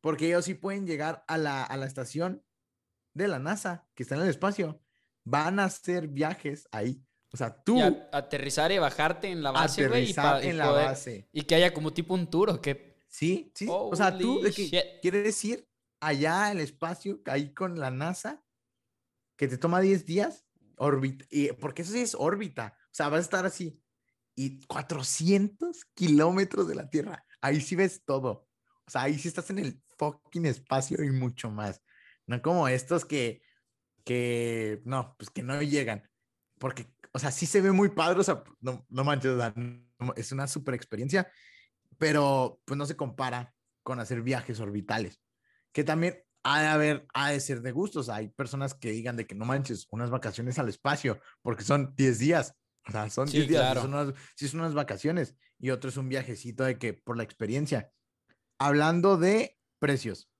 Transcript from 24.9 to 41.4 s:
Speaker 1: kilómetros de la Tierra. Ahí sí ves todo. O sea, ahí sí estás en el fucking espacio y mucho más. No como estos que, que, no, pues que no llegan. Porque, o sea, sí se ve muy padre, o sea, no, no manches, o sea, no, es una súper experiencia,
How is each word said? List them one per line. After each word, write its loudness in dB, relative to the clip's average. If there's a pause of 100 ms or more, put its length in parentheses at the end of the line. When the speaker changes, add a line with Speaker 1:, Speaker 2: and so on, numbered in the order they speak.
Speaker 1:
kilómetros 4
de -4
la -10
Tierra. -4 (160)
Ahí 2
sí -4
ves 0
todo. -2 (400)
O -20
sea, -2
ahí 0
sí -6
estás -8
en -4
el -6 (160)
fucking -4
espacio 0
y 0
mucho -2
más. -6 (440)
No -4
como 2
estos 0
que, -2 (640)
que, -2
no, -4
pues -16
que -10
no -4
llegan. -2 (500)
Porque, -8 (180)
o -6
sea, -2
sí -4
se 4
ve 6
muy 6
padre, 2
o 4
sea, 0 (180)
no, -6
no -2
manches, 2
o 2
sea, 0
no, -8
es -8
una -4
súper -4
experiencia, -2 (640)